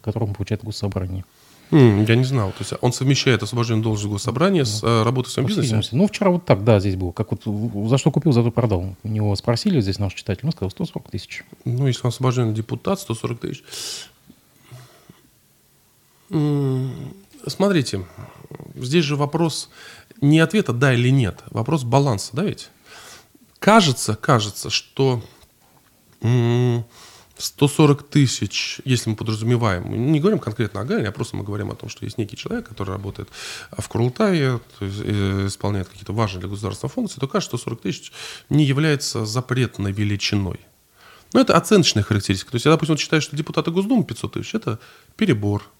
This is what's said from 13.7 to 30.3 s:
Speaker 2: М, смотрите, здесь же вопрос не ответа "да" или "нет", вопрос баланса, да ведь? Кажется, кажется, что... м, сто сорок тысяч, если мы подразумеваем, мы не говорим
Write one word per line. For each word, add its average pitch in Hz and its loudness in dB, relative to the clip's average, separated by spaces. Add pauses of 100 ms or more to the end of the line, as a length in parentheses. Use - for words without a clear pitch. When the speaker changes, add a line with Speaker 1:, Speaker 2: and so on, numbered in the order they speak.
Speaker 2:
М, 143 0 (540)
смотрите, 147 0 (680)
здесь 131 0
же 143 -2
вопрос 151 -2 (500)
не 151 6
ответа 165 2
"да" 131 4
или 123 4
"нет", 131 2
вопрос 131 -2
баланса, 123 2
да - -4
ведь? - -8 (880)
Кажется, 175 4
кажется, 107 0
что... 127 -2 (1000)
м, 120 2 (540)
сто - 0
сорок 143 4
тысяч, - 0
если 120 0
мы 107 -2
подразумеваем, 110 0
мы 101 -6
не 139 2
говорим 190 2